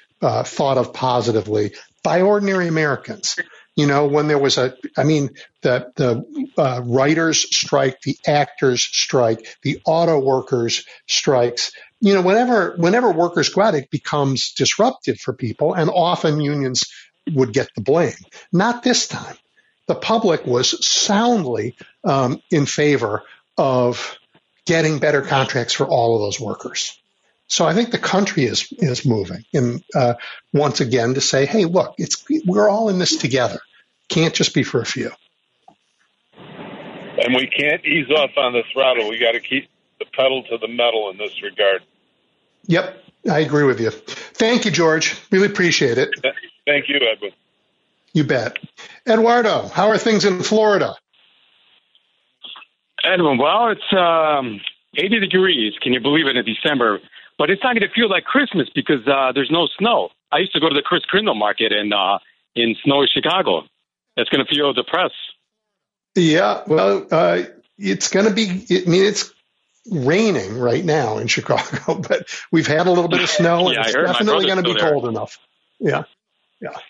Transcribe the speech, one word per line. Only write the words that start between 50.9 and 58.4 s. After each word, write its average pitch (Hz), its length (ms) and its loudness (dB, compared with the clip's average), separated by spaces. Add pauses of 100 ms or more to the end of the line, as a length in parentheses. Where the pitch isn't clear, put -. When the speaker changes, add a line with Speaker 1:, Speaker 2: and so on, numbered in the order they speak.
Speaker 3:
Edwin, 165 340 2
well, 190 320 2
it's, - 280 -4
um, 156 640 2 (360)
eighty 202 220 0
degrees. 175 640 2
Can 127 120 0
you 127 60 0
believe 147 280 2
it, 131 100 0
in 120 80 -2
December? 117 540 0 (380)
But 151 120 2
it's 196 140 0
not 247 120 2
gonna 202 180 0
feel 226 160 2
like 185 140 0
Christmas 220 500 0